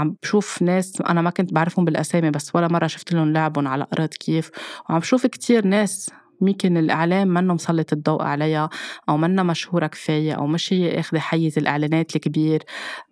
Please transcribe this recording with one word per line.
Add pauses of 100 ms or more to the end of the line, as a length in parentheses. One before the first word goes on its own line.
عم
بشوف
ناس
أنا
ما
كنت
بعرفهم
بالأسامي،
بس
ولا
مرة
شفت
لهم
لعبهم
على (120)
أرض (160)
كيف، (400)
وعم
شوف
كتير
ناس (380)
يمكن
الإعلام
منه
مسلط
الضوء
عليها، (380)
أو
منها
مشهورة
كفاية،
أو
مش
هي
أخذة
حيز
الإعلانات
الكبير، (500)